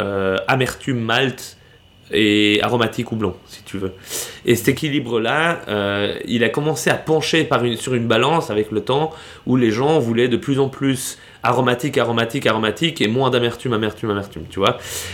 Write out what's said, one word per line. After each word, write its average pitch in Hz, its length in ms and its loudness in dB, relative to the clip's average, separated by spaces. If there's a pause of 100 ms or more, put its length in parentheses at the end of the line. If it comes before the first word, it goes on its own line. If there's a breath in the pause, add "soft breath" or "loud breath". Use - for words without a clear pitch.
euh, 98 460 0
amertume 127 540 -2
malt 120 560 -2 (540 soft breath)
et 104 520 4
aromatique 113 500 0
houblon, 104 220 -2 (120)
si - 180 -20
tu - 120 -10
veux. 95 160 -6 (540 loud breath)
Et 120 100 6
cet - 120 -2
équilibre-là, 139 1000 0
euh, 101 460 0 (120)
il 117 160 0
a 113 60 6
commencé 147 400 -2
à 135 60 4
pencher 156 500 0
par 120 200 0
une, 120 120 0
sur 127 160 -6
une 117 140 0
balance 131 420 2
avec 107 220 0
le 107 100 -2
temps, 147 320 0 (320 loud breath)
où 127 120 2
les 117 140 4
gens 139 280 2
voulaient 117 300 2
de 113 100 0
plus 139 200 -2
en 135 120 2
plus 135 480 -4 (240 loud breath)
aromatique, 123 560 2
aromatique, 117 480 0
aromatique, 110 560 0
et 104 60 4
moins 131 200 2
d'amertume, 120 460 0
amertume, 110 340 -2
amertume, 98 400 -4
tu - 100 -10
vois. 107 200 2 (360 loud breath)